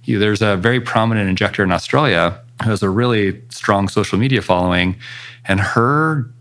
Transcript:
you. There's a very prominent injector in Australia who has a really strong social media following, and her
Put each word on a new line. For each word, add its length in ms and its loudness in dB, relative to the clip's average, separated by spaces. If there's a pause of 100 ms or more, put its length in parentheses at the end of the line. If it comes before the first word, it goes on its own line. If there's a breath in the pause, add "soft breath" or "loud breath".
you. 160 0
There's 240 2
a 140 2
very 220 2
prominent 480 0
injector 360 0
in 80 2
Australia 680 0 (240)
who 60 0
has 140 0
a 80 2
really 580 0
strong 380 0
social 320 -2
media 220 0
following, 560 0 (480 loud breath)
and 140 0
her 720 0 (120)